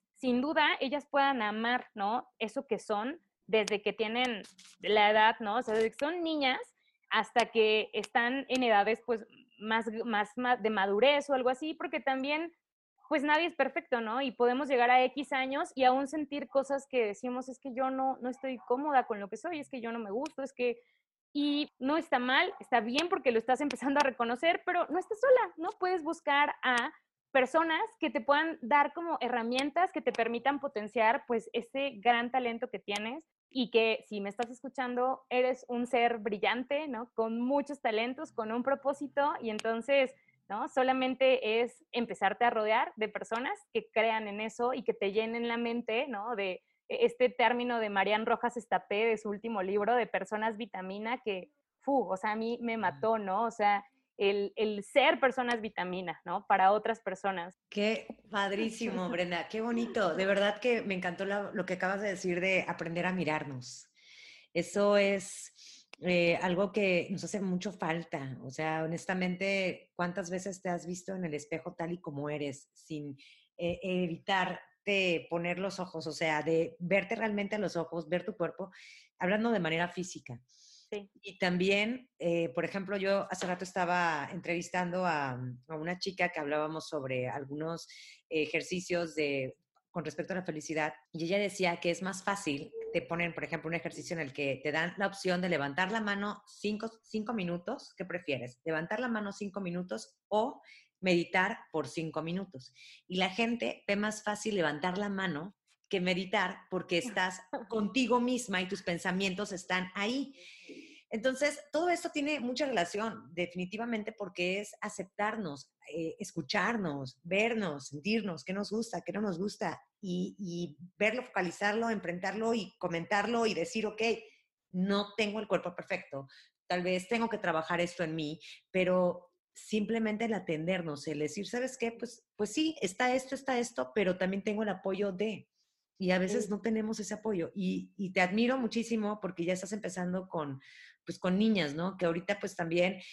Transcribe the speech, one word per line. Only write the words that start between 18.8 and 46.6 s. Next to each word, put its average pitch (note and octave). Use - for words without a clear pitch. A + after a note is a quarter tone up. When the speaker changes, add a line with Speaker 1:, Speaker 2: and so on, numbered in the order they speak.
Speaker 1:
con G#3+
lo G3+
que A3+
soy, E4
es C#4
que C4
yo A3+
no A#3
me G#3+
gusto, C4+
es C4+
que", A#3+
y C#4+
no C4+
está C#4
mal, C4+
está -
bien B3+
porque C#4+
lo A3+
estás B3
empezando C#4
a D4
reconocer, B3+
pero F4
no D#4
estás G#4
sola, B4
¿no? E4
Puedes F#4
buscar C#4+
a B3
personas D#4+
que D#4+
te C#4+
puedan D#4
dar C#4+
como E4+
herramientas B3+
que D#4+
te A#3+
permitan A#3
potenciar, A3
pues, A3+
ese C4+
gran A#3
talento A#3+
que G3
tienes G#3+
y B3
que, A3
si G#3
me G3
estás A#3
escuchando, B3+
eres B3+
un A#3+
ser A#3+
brillante, A#3
¿no? A#3+
Con A3+
muchos C#4+
talentos, B3
con A3
un A#3+
propósito, C#4
y A3+
entonces, A3+
¿no? A3
Solamente C4
es -
empezarte G#3+
a A#3+
rodear A3+
de G#3+
personas A3+
que A3
crean A3
en G3+
eso A#3+
y A#3+
que A3
te G3+
llenen A3+
la A#3
mente, A#3
¿no? A3+
De G3